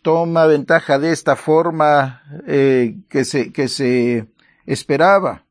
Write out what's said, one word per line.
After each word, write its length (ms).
toma 460
ventaja 520
de 140
esta 240
forma, 840
eh, 500
que 160
se, 260
que 160
se 580
esperaba 880